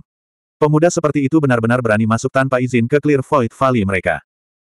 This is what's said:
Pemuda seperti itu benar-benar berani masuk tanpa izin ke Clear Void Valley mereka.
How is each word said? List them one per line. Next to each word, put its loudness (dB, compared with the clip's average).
Pemuda 2
seperti -2
itu 0
benar-benar 0
berani 0
masuk -2
tanpa 0
izin 0
ke 0
Clear 0
Void 0
Valley 0
mereka. -2